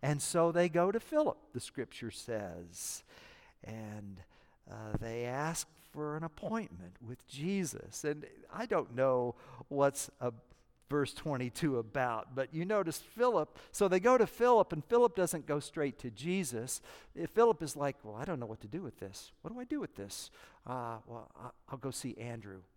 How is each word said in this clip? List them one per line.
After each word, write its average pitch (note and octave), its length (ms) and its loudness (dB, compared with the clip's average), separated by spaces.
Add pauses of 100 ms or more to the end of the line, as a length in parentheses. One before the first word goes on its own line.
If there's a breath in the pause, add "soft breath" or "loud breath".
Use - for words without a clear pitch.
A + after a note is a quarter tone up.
And D3 180 2
so E3+ 320 4
they F3 160 4
go E3+ 240 4
to A3+ 80 2
Philip, D4+ 380 2 (160)
the A#2+ 60 -6
scripture - 500 -8
says, F2+ 920 -8 (600 loud breath)
and, G#2 560 -10 (500 soft breath)
uh, G#2+ 300 -10
they A#2 240 -6
ask D3 420 -4 (260)
for D3+ 240 -6
an D#3 80 -6
appointment D#3+ 760 -8
with B2 260 -14
Jesus. E3+ 800 -4
And D3+ 220 -2 (260)
I A#3 140 -8
don't D#3+ 280 0
know B2 420 2 (320 loud breath)
what's C#3 420 2 (100)
a B2 120 0 (580)
verse C#3+ 240 2
twenty-two C3 640 -2
about, A#2 560 -2
but C3 180 -2
you D#3+ 140 -2
notice F#3+ 320 2
Philip, G#3+ 600 0 (120)
so G3+ 180 4
they F#3 100 6
go B3 200 8
to A3 80 6
Philip, A3+ 480 6
and D#3 100 -4
Philip A#3+ 320 6
doesn't E3+ 300 0
go D3 120 0
straight C#3+ 420 -2
to B2 100 -6
Jesus. B2+ 720 -2 (320 loud breath)
If E3 160 -6
Philip A3+ 320 6
is D3+ 140 -6
like, C#3+ 260 -2
"Well, G#2+ 120 -12
I A#2+ 120 -6
don't E3+ 120 -4
know A#2+ 60 -6
what G#2+ 160 -10
to G#2+ 80 -14
do D3+ 140 -8
with C3+ 160 -12
this. - 420 -14
What - 140 -10
do B3 40 -12
I B3 60 -8
do D4 160 -4
with - 160 -8
this? - 340 -10 (360 loud breath)
Uh, A#2+ 400 -6
well, A#2 280 -14
I, A#2 140 -14 (220)
I'll C#3 80 -8
go C3 120 -6
see A#2 280 -6
Andrew." G#2+ 420 -10 (160)